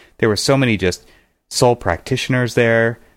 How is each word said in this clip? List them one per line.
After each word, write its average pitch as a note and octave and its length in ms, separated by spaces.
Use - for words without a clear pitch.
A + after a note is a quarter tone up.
There A#2 100
were G#2+ 60
so C#3 220
many B2 200
just F2+ 300
sole A#2+ 280
practitioners B2 760
there A#2 440